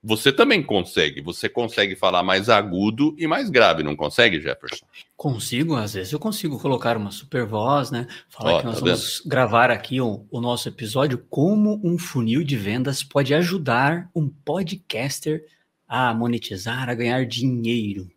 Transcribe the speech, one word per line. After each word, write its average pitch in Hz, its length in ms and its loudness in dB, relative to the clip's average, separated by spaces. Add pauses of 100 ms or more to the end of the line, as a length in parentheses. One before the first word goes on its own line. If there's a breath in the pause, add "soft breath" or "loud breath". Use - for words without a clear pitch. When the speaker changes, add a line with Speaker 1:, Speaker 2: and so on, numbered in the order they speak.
Speaker 1:
Você 110 300 2
também - 300 4
consegue. 80 580 0
Você 85 260 -8
consegue 107 480 -2
falar 90 280 2
mais 95 260 2
agudo 107 680 4
e 160 80 -4
mais 196 240 -2
grave, 98 320 6
não 73 120 -2
consegue, 76 460 2
Jefferson? - 460 -10 (280 loud breath)
Speaker 2:
Consigo, 139 640 -2
às 104 160 -4
vezes 95 180 -8
eu 147 80 -4
consigo 170 400 -4
colocar 120 380 0
uma 101 140 -4
super 127 340 -6
voz, 113 460 0
né? 123 160 -4 (240 loud breath)
Falar - 240 0
Speaker 1:
Ó, 80 60 4
Speaker 2:
que 67 40 -6
nós - 120 -4
Speaker 1:
tá - 100 -4
Speaker 2:
vamos - 320 0
Speaker 1:
vendo? - 100 -12
Speaker 2:
gravar 120 420 4
aqui 120 300 -2
o, 104 300 -2
o 123 100 -6
nosso 120 300 -4
episódio, 123 580 -2
como 208 560 2
um 170 140 0
funil 127 440 0
de 143 140 0
vendas 123 460 -2
pode 139 320 0
ajudar 165 840 2
um 156 100 0
podcaster 151 1160 -6 (420 soft breath)
a 120 280 0
monetizar, 117 760 -4
a 123 60 -2
ganhar 120 320 0
dinheiro. 113 920 -2